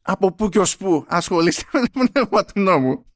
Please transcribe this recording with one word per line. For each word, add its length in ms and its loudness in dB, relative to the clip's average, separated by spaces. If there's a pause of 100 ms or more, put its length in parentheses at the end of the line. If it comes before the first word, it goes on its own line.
από 300 -2
πού 160 -2
και 100 0
ως 180 2
πού 320 -2
ασχολείστε 640 0
με 140 0
το 260 0
πνεύμα 320 0
του 160 -6
νόμου. 560 0